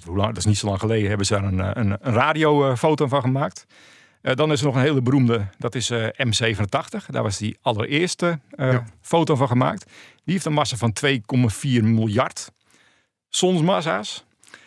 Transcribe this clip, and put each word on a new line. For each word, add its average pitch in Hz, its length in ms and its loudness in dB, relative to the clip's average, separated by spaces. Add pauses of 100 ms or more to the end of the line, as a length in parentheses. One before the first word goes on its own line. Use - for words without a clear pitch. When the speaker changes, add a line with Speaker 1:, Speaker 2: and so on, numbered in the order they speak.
Speaker 1:
hoe 87 120 -6
lang, 101 120 0
dat 110 80 -6
is 92 80 -6
niet 107 140 2
zo - 80 -4
lang 98 140 -2
geleden, 107 280 0
hebben 101 180 -2
ze - 80 0
daar 98 100 0
een, 92 160 0
eh, 95 120 -2
een, 104 280 -2
een 123 120 -4
radiofoto 147 920 2
van 139 140 0
gemaakt. 139 460 -4 (540)
Eh, 131 140 -2
dan 151 180 2
is 131 80 0
er 151 60 0
nog 131 80 2
een 131 60 2
hele 135 220 2
beroemde, 120 440 2 (120)
dat - 160 -6
is, 120 160 -4
eh, 113 160 -2 (100)
M 123 160 -2
zevenentachtig. 113 760 -2
Daar 127 160 -4
was 104 160 -4
die 107 240 -6
allereerste, 151 760 -2 (120)
eh, 131 220 -2
Speaker 2:
Ja. 120 120 0 (160)
Speaker 1:
foto 165 360 2
van 127 120 2
gemaakt. 127 360 0 (400)
Die 165 100 -2
heeft 185 100 -4
een 156 80 -2
massa 147 240 0
van 110 160 0
twee 139 340 0
komma 123 220 2
vier 120 360 0
miljard 113 640 0 (800)
zonsmassa's. 185 960 0 (420)